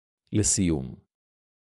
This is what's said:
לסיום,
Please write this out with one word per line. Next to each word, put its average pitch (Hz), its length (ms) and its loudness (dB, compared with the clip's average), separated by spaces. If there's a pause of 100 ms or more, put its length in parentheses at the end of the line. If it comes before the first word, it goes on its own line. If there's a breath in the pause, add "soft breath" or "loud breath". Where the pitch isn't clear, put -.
(320)
לסיום, 82 640 0 (840)